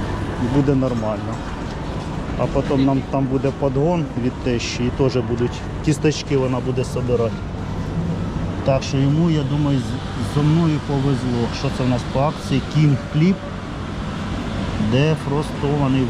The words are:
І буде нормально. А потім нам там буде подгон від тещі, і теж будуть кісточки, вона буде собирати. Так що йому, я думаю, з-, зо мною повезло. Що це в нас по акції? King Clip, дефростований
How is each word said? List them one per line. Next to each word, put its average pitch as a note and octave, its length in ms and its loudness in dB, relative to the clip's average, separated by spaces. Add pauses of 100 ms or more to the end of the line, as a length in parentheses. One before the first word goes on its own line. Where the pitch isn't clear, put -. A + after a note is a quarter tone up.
(440)
І B2 120 2
буде C#3 180 2
нормально. A2 600 0 (1040)
А B2 80 0
потім C3+ 380 2
нам C3+ 260 2
там C#3 140 0
буде C3 260 0 (100)
подгон C#3+ 440 2 (200)
від B2+ 80 0
тещі, A#2+ 520 -2
і B2 180 0
теж C3 140 2
будуть A#2+ 440 -2 (240)
кісточки, D3+ 520 2
вона B2+ 240 0
буде B2+ 240 0
собирати. A#2+ 500 0 (1300)
Так C3+ 180 2
що - 140 -2
йому, D3 340 4
я D3+ 120 2
думаю, C#3+ 360 2
з-, - 560 -4
зо D3 80 2
мною D#3 440 4
повезло. B2+ 640 0 (100)
Що C#3 100 -2 (100)
це C3 60 0
в B2+ 40 2
нас B2 120 2 (120)
по C3+ 80 2
акції? C#3+ 420 0 (140)
King D3 200 6 (180)
Clip, E3+ 200 4 (1600)
дефростований C#3+ 1160 2